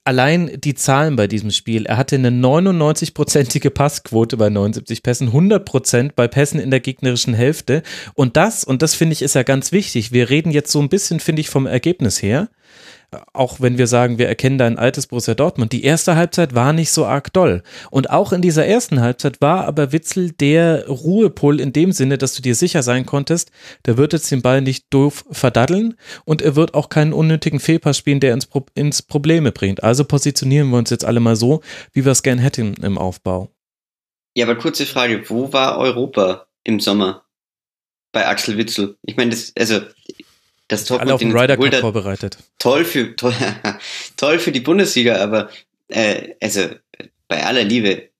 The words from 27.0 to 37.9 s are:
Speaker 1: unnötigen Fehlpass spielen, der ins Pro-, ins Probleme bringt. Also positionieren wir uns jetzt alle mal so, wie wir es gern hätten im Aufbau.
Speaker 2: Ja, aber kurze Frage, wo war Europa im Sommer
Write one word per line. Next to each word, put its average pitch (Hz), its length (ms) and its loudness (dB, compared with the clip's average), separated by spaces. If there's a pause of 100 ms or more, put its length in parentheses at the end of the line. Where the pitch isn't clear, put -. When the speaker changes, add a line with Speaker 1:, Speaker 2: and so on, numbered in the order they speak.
Speaker 1:
unnötigen 156 480 0
Fehlpass 160 380 0
spielen, 139 220 0
der 131 120 4
ins 135 140 -4
Pro-, 131 180 -4 (100)
ins 143 280 -2
Probleme 151 500 0
bringt. 98 300 -4
Also 127 240 2
positionieren 139 640 2
wir 123 80 4
uns 117 100 0
jetzt 117 160 -2
alle 120 160 2
mal 113 160 4
so, 123 240 2 (320)
wie 135 140 0
wir 139 60 6
es - 100 0
gern 127 160 0
hätten 120 440 -2
im 98 140 -2
Aufbau. 92 540 -6 (840)
Speaker 2:
Ja, 120 120 0
aber 117 100 0
kurze 143 300 -4
Frage, 120 420 -2
wo 127 240 -4
war 135 240 0
Europa 120 720 -2 (180)
im 107 160 -2
Sommer 101 440 -2 (840)